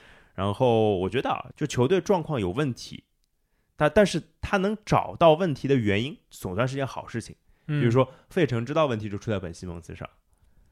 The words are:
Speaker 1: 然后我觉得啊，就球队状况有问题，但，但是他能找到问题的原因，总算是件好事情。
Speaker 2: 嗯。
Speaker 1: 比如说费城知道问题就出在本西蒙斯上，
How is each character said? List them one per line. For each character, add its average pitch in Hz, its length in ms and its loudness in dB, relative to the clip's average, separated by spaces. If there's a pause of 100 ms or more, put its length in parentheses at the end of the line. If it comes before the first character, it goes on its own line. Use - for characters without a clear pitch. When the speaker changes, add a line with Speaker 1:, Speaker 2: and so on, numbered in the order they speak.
(340)
Speaker 1:
然 98 180 -2
后 110 460 2
我 92 100 -2
觉 117 140 -2
得 - 80 -4
啊， - 260 -6
就 151 100 -4
球 127 220 0
队 190 100 2
状 175 240 0
况 151 160 -6
有 90 120 -2
问 127 240 -2
题， - 300 -16 (680)
但， 151 200 0
但 208 100 6
是 175 180 0 (200)
他 - 160 0
能 202 260 0
找 104 320 0
到 165 160 8
问 160 220 0
题 131 120 -6
的 139 80 2
原 107 300 2
因， 160 100 -8 (140)
总 - 260 -10
算 123 140 0
是 135 80 -8
件 135 100 -4
好 - 220 -12
事 117 140 -8
情。 - 120 -18 (340)
Speaker 2:
嗯。 147 120 -2
Speaker 1:
比 139 60 4
如 113 40 4
说 127 220 4 (160)
费 165 180 2
城 120 200 -4
知 143 80 -8
道 160 100 2
问 120 140 -2
题 107 100 -8
就 101 80 -6
出 113 140 -6
在 101 80 -2
本 87 140 -8
西 - 120 -16
蒙 82 180 -12
斯 92 140 -16
上， - 100 -14 (640)